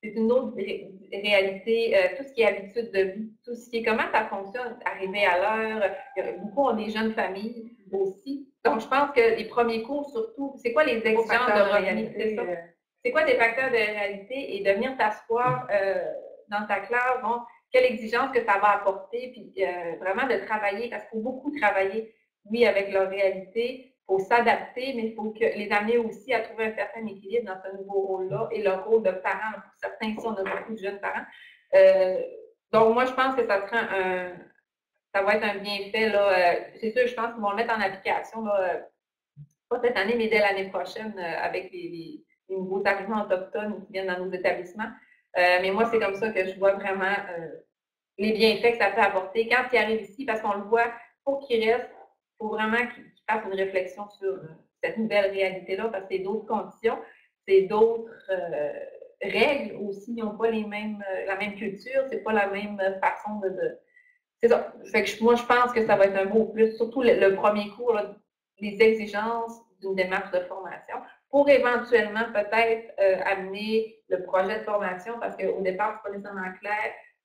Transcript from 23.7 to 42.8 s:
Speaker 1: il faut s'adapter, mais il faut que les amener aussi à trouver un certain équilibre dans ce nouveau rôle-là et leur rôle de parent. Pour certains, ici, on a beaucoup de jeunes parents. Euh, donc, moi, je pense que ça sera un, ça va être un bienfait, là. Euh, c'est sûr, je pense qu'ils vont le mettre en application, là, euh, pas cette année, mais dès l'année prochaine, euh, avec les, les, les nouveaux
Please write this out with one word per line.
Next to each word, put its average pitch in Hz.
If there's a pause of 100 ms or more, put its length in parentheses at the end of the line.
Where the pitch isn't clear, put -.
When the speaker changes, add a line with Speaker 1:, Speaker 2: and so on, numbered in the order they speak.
Speaker 1:
il -
faut 190
s'adapter, 233
mais 226
il 220
faut 214
que 226
les 208
amener 214
aussi 233
à 220
trouver 220
un 220
certain 220
équilibre 196
dans 190
ce 196
nouveau 196
rôle-là 190
et 208
leur 190
rôle 220
de 190
parent. 202
Pour -
certains, 208
ici, 214
on 226
a 196
beaucoup 190
de 202
jeunes 196
parents. - (500)
Euh, 190 (520)
donc, 226
moi, 254
je 254
pense 262
que 233
ça 196
sera 233
un, 185 (840)
ça 196
va 202
être 220
un 202
bienfait, 202
là. 202
Euh, 180 (260)
c'est 220
sûr, 247
je 240
pense 233
qu'ils 233
vont 202
le 202
mettre 226
en 214
application, 202
là, 208
euh, 175 (920)
pas 240
cette 240
année, 208
mais 226
dès 220
l'année 196
prochaine, 196
euh, 170
avec 185
les, 175
les, 165 (260)
les 190
nouveaux 190